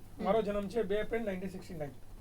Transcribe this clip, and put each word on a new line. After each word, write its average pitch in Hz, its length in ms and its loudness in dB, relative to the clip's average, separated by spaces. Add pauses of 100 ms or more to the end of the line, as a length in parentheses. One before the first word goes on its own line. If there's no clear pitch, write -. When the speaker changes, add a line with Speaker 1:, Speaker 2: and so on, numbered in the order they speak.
(180)
Speaker 1:
હમ. 220 60 -2
Speaker 2:
મારો 214 180 6
જન્મ 202 260 0
છે 233 140 2
બે 196 120 2
એપ્રિલ 220 300 2
નાઇન્ટીન 190 260 -2
સિક્સટી 185 240 -8
નાઇન. 151 160 -4 (300)